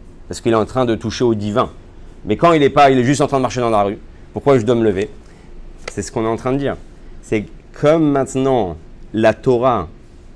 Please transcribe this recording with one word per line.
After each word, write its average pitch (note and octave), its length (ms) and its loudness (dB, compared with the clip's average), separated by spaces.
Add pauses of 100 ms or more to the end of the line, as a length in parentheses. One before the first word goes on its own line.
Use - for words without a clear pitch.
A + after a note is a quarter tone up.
(280)
Parce - 140 -12
qu'il A#2 100 -2
est A2+ 40 2
en G#2+ 100 2
train B2+ 200 -2
de A#2 100 0
toucher A2 280 -4
au A#2+ 100 2
divin. G#2 360 -2 (560)
Mais G#2+ 100 -2
quand E3+ 160 4
il D#3 120 4
est C3+ 60 4
pas, C#3+ 200 6
il C3 100 4
est A#2+ 40 2
juste C#3 180 0
en C#3 60 2
train C#3 100 0
de C3 60 0
marcher B2 180 -4
dans A#2 80 0
la G#2 140 2
rue, G2+ 160 -4 (340)
pourquoi C3 260 2
je G#2+ 60 -4
dois A#2+ 100 2
me A#2 80 2
lever ? G2+ 260 0 (840)
C'est G2+ 80 -8
ce - 100 -12
qu'on A2+ 140 -4
est A2+ 40 -2
en A2+ 60 -2
train B2+ 160 -4
de C3+ 60 0
dire. C3 180 -4 (460)
C'est G#3+ 240 -4 (340)
comme D3+ 320 4
maintenant, C3 640 0 (380)
la A2 200 2
Torah, A#2+ 540 0 (480)